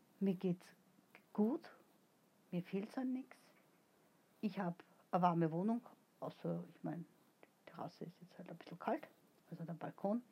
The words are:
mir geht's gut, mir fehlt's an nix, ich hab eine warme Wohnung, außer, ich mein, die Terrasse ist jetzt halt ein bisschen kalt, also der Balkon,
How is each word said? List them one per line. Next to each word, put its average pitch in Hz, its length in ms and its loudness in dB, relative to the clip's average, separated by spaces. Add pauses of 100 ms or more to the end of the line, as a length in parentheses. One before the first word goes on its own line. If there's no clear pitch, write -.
(180)
mir 196 160 4
geht's 180 320 0 (680)
gut, 220 380 2 (800)
mir 175 140 0
fehlt's 196 340 -4
an 254 140 0
nix, 254 240 -6 (1040)
ich 190 180 0
hab 175 240 -2 (300)
eine 180 100 6
warme 170 300 6
Wohnung, 214 280 2 (380)
außer, 87 460 -4 (100)
ich - 80 -20
mein, 113 240 -4 (380)
die - 260 -20
Terrasse - 360 -10
ist 170 140 -14
jetzt 175 180 -20
halt 180 120 -12
ein 165 60 -12
bisschen - 240 -14
kalt, 311 260 0 (460)
also 170 100 -8
der 165 120 -6
Balkon, 196 460 -2 (120)